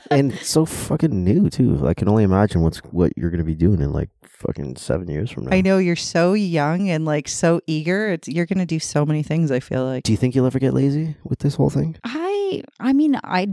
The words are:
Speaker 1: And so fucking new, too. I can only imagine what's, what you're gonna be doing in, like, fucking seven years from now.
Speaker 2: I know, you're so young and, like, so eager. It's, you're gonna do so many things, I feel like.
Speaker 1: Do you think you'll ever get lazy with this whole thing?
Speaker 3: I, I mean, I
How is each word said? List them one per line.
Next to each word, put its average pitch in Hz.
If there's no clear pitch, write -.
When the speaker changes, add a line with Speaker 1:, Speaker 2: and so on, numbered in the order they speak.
Speaker 1:
And 139
so 160
fucking 139
new, 139
too. 71
I 82
can -
only 107
imagine 95
what's, 80
what 87
you're 85
gonna 82
be 80
doing 82
in, 73
like, 71
fucking -
seven 87
years 80
from -
now. 185
Speaker 2:
I 190
know, 190
you're 175
so 175
young 180
and, 160
like, 151
so 170
eager. 180
It's, 160
you're 170
gonna 185
do 160
so 147
many 151
things, 156
I 127
feel 127
like. 131
Speaker 1:
Do 110
you 101
think 127
you'll 131
ever 131
get 131
lazy 143
with -
this 143
whole 143
thing? 147
Speaker 3:
I, 381
I 247
mean, 285
I 185